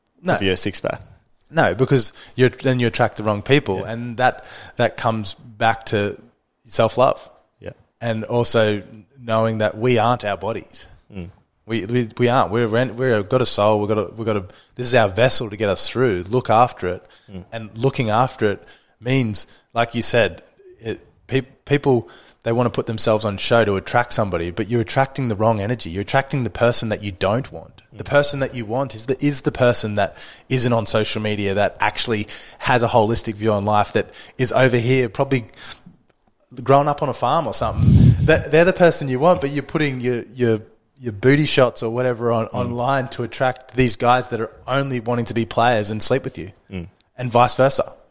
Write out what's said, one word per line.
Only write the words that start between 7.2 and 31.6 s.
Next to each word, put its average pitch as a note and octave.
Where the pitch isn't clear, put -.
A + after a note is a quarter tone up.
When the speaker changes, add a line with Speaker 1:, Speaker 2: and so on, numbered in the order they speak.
Speaker 2:
Yeah. F#2
Speaker 1:
And A2+
also A2
knowing A2+
that G#2+
we A#2+
aren't A#2
our G2+
bodies. -
Speaker 2:
Mm. F2+
Speaker 1:
We, G#2+
we, A#2+
we A#2+
aren't. A#2+
We're A#2
rent-, A2+
we're A#2+
got A#2
a -
soul. G#2+
We've G2+
got G#2+
a, F#2+
we've A2+
got G#2+
a, F#2+
this B2
is A#2+
our A2
vessel A2+
to G#2
get G#2
us F#2+
through. A2+
Look A#2+
after A2+
it. F2+
Speaker 2:
Mm. F#2
Speaker 1:
And A2
looking B2
after A2
it F#2+
means, A#2+
like A#2
you A#2+
said, G#2
it, A2+
peop-, -
people, C3+
they A#2
wanna A#2+
put -
themselves A2
on G2+
show A#2
to G2+
attract A#2+
somebody, F2+
but G2+
you're A#2
attracting C3+
the A2
wrong A2
energy. A2+
You're F#2
attracting C3+
the G#2+
person A#2
that G2
you G#2
don't G2+
want. D#2+
The G#2+
Speaker 2:
Mm. -
Speaker 1:
person C#3+
that B2+
you A#2
want A#2+
is G#2
the, C3+
is C#3+
the -
person A2+
that G2+
isn't A#2+
on A2+
social A2
media, G#2
that G2+